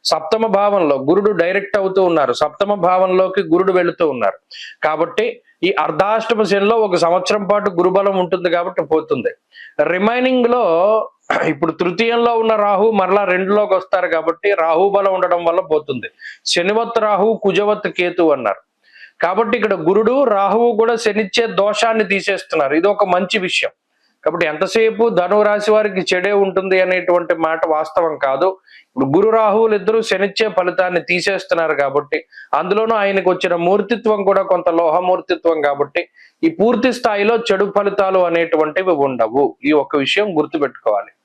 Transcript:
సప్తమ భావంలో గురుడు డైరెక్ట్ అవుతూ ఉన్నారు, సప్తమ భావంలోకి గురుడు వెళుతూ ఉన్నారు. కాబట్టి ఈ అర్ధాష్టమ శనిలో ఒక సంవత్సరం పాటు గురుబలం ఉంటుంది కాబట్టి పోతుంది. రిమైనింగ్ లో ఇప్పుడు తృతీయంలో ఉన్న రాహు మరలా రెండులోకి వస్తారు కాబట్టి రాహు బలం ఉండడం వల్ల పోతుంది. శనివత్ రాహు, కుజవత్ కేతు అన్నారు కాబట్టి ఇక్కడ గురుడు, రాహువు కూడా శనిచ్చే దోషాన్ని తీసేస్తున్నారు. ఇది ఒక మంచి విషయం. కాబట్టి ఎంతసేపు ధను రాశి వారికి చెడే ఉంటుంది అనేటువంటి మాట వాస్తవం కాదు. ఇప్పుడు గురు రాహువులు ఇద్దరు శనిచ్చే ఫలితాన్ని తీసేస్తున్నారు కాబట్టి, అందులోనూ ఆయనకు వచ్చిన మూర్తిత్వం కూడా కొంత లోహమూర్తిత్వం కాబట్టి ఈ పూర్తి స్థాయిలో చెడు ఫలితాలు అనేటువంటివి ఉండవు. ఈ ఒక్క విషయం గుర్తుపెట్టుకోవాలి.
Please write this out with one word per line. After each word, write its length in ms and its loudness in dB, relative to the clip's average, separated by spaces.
సప్తమ 420 -2
భావంలో 500 2
గురుడు 340 2
డైరెక్ట్ 480 -2
అవుతూ 260 0
ఉన్నారు, 280 2
సప్తమ 420 -2
భావంలోకి 680 2
గురుడు 300 2
వెళుతూ 380 0
ఉన్నారు. 280 -2
కాబట్టి 440 -2
ఈ 80 2
అర్ధాష్టమ 640 0
శనిలో 340 2
ఒక 200 0
సంవత్సరం 500 0
పాటు 240 0
గురుబలం 480 0
ఉంటుంది 320 -2
కాబట్టి 340 -2
పోతుంది. 460 -2
రిమైనింగ్ 640 0
లో 180 0
ఇప్పుడు 260 -2
తృతీయంలో 680 0
ఉన్న 180 0
రాహు 340 2
మరలా 340 2
రెండులోకి 500 0
వస్తారు 340 -2
కాబట్టి 440 -2
రాహు 380 2
బలం 240 0
ఉండడం 300 0
వల్ల 160 2
పోతుంది. 480 -4
శనివత్ 520 -2
రాహు, 440 0
కుజవత్ 460 0
కేతు 440 0
అన్నారు 300 -2
కాబట్టి 360 0
ఇక్కడ 180 0
గురుడు, 400 2
రాహువు 520 2
కూడా 200 2
శనిచ్చే 500 -2
దోషాన్ని 580 0
తీసేస్తున్నారు. 680 -2
ఇది 140 2
ఒక 160 2
మంచి 340 0
విషయం. 340 -4
కాబట్టి 220 0
ఎంతసేపు 600 0
ధను 340 2
రాశి 280 0
వారికి 320 2
చెడే 180 0
ఉంటుంది 480 0
అనేటువంటి 540 0
మాట 320 -2
వాస్తవం 520 -2
కాదు. 300 0
ఇప్పుడు 260 -4
గురు 240 2
రాహువులు 440 2
ఇద్దరు 260 0
శనిచ్చే 480 -2
ఫలితాన్ని 520 0
తీసేస్తున్నారు 720 -2
కాబట్టి, 440 0
అందులోనూ 420 0
ఆయనకు 340 0
వచ్చిన 240 0
మూర్తిత్వం 720 0
కూడా 180 2
కొంత 260 0
లోహమూర్తిత్వం 920 0
కాబట్టి 420 -2
ఈ 80 2
పూర్తి 420 0
స్థాయిలో 440 0
చెడు 400 -2
ఫలితాలు 420 0
అనేటువంటివి 800 0
ఉండవు. 480 0
ఈ 80 0
ఒక్క 240 0
విషయం 300 0
గుర్తుపెట్టుకోవాలి. 720 -4